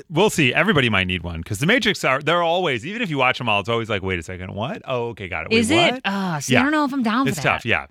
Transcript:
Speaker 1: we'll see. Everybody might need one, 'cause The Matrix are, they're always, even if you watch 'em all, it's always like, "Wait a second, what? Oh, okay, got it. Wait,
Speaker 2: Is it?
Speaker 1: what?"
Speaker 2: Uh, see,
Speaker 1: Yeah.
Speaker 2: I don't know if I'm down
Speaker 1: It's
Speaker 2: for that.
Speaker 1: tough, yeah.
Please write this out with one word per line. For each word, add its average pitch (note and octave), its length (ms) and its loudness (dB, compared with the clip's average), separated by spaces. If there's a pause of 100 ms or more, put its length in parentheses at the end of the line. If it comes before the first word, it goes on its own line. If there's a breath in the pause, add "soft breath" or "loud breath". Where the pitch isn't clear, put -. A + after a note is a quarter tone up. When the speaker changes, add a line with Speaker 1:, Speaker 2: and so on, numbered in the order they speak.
Speaker 1:
we'll F#3 200 4
see. B2 240 2
Everybody D3 360 2
might F#2 180 2
need F2+ 160 -2
one, E2 180 -8
'cause F#2+ 180 -6
The C#3 60 0
Matrix A3 380 2
are, C#3 180 2
they're E3+ 220 2
always, E3 420 0
even G#3+ 160 -8
if G3 80 -4
you D3 80 -2
watch B2+ 220 2
'em B2 80 -6
all, G#2 140 2
it's G2 80 -6
always A2+ 200 -2
like, G2+ 140 -2
"Wait F#2 160 -2
a E2 40 -8
second, F#2 300 -10
what? A2 300 -6
Oh, A#2+ 260 -4
okay, G2 200 -12
got E2+ 160 -6
it. - 60 -10
Wait, A3+ 80 6
Speaker 2:
Is A#3 120 2
it? E4 220 4
Speaker 1:
what?" C4 100 -10
Speaker 2:
Uh, F#3+ 380 -4
see, - 120 -2
Speaker 1:
Yeah. - 60 6
Speaker 2:
I B3+ 40 4
don't D4 100 2
know D4+ 100 2
if C4 80 -2
I'm C4+ 120 -2
down A3+ 260 0
Speaker 1:
It's - 80 -2
Speaker 2:
for C3+ 60 -4
that. A2 100 2
Speaker 1:
tough, - 120 -4
yeah. E2+ 260 0